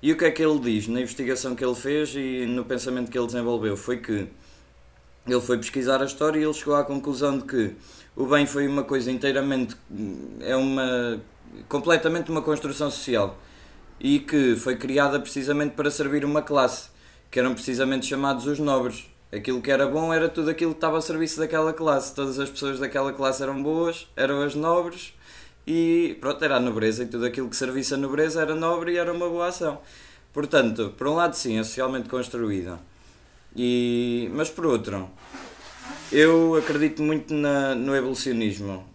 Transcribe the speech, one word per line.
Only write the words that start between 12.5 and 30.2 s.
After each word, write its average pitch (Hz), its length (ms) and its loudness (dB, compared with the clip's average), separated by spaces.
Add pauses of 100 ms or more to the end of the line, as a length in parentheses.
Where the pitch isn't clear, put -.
social 104 480 -2 (600)
e 139 200 4
que 135 380 4
foi 123 180 -2
criada 135 460 2
precisamente 143 500 -2
para 147 180 -2
servir 143 360 0
uma 147 160 2
classe, 135 480 0 (420)
que 123 80 2
eram 127 140 2
precisamente 131 520 0
chamados 139 400 -2
os 147 140 -2
nobres. 131 460 0 (260)
Aquilo 120 300 -4
que 139 100 0
era 139 160 4
bom 160 260 0
era 160 140 2
tudo 160 220 0
aquilo 165 220 0
que 156 60 -6
estava 160 200 0
a 160 40 0
serviço 160 380 -2
daquela 160 320 0
classe. 151 420 0
Todas 135 260 -4
as 139 100 -2
pessoas 139 300 -4
daquela 135 340 -2
classe 135 280 0
eram 135 220 -2
boas, 165 440 -2 (100)
eram 139 240 2
as 143 120 0
nobres, 170 600 0 (520)
e 165 540 2
pronto, 139 240 -4
era 139 140 2
a - 20 4
nobreza, 110 440 0
e 117 40 -4
tudo 117 180 -2
aquilo 123 240 -4
que - 60 -6
servisse 131 380 -2
a 135 40 -2
nobreza 151 440 0
era 156 120 0
nobre 165 400 0
e 175 40 2
era 170 160 0
uma 175 160 -2
boa 170 180 0
ação. 175 320 -4 (540)